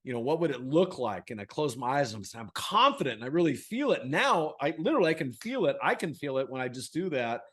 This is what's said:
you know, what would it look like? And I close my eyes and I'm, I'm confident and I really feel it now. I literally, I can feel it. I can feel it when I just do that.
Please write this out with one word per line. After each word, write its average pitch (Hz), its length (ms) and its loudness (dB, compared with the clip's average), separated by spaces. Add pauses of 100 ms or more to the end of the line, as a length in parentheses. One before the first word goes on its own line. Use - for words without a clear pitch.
you 127 100 -8
know, 120 60 -2
what 143 200 0
would 165 120 2
it 127 100 -6
look 165 360 2
like? 110 320 -4
And 110 100 -8
I 101 60 -8
close 139 320 -4
my 131 220 0
eyes 127 140 2
and 104 120 -10 (100)
I'm, 117 60 -12
I'm 110 120 -12
confident 220 640 2
and 110 80 -12
I 120 40 -6
really 156 280 2
feel 240 360 -2
it 151 140 0
now. 170 540 2
I 143 180 0
literally, 170 340 2
I - 20 4
can 139 200 -4
feel 220 340 -2
it. 139 140 2
I 131 140 2
can 165 180 -4
feel 135 260 -4
it 135 100 -2
when 131 120 -6
I 131 60 -2
just 123 260 -10
do 180 160 -2
that. 120 320 -2 (120)